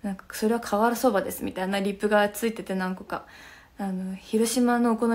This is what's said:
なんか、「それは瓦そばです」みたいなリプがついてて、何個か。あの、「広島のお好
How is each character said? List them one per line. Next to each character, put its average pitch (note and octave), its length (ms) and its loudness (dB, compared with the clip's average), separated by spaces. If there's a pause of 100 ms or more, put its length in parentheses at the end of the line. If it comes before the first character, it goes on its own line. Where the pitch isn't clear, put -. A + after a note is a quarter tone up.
な G3+ 100 -4
ん F#3+ 40 -6
か、 - 160 -18
「そ A3 160 -2
れ A#3 60 2
は A3+ 60 -2
瓦 A3 360 2
そ A#3+ 160 4
ば F#3+ 80 2
で - 120 -4
す」 - 120 -6
み G3 80 -4
た - 120 -4
い F#3+ 40 -2
な G3 120 0
リ G3 120 0
プ G#3 160 -2
が G#3 220 6
つ A3+ 160 -4
い A3 80 -2
て F#3 80 -8
て、 F#3+ 120 -6
何 F#3 220 -2
個 - 80 -16
か。 - 220 -8 (520)
あ G3 120 -4
の、 F#3+ 260 -6
「広 A3+ 360 0
島 A#3+ 260 4
の A#3+ 140 4
お A3 40 2
好 A#3 180 0